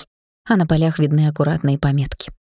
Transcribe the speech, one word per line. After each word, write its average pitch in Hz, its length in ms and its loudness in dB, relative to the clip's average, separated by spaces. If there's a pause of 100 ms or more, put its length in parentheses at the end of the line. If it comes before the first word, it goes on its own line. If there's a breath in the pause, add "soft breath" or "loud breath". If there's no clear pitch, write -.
(480)
а 226 80 2
на 175 100 2
полях 160 340 0
видны 151 280 2
аккуратные 147 500 0
пометки. 139 540 -4 (240)